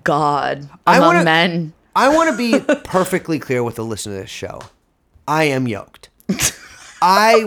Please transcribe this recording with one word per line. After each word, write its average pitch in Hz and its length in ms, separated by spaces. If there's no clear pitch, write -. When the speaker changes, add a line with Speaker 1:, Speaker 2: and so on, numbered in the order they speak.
Speaker 1:
god 143 680
Speaker 2:
I - 100
Speaker 1:
among 165 180
Speaker 2:
wanna, 175 80
Speaker 1:
men. 165 500
Speaker 2:
I 254 200
wanna 320 200
be 233 240
Speaker 1:
<laughs> - 240
Speaker 2:
perfectly 180 560
clear 123 240
with 117 120
the 113 100
listener 107 300
of 95 60
this 101 80
show. - 320
I 156 180
am 131 220
yoked. - 420
Speaker 1:
<laughs> - 720
Speaker 2:
I 214 440